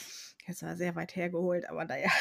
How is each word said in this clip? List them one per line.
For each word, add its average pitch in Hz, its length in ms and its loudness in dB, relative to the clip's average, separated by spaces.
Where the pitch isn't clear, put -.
Jetzt 175 160 -8
war 165 120 -4
sehr 175 200 0
weit 170 220 -4
hergeholt, 175 520 2
aber 160 160 -2
naja, 165 260 2